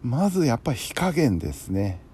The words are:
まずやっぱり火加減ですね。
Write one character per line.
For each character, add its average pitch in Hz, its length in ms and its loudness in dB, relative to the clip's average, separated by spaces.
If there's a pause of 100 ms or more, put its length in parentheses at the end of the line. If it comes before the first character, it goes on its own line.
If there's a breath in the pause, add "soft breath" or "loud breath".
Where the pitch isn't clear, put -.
ま 160 300 2
ず 175 160 2
や 117 80 4
っ 120 60 -6
ぱ 156 100 -2
り 120 60 -2
火 - 180 -10
加 180 160 0
減 147 260 2
で 76 160 -4
す - 160 -14
ね。 95 320 -2 (120)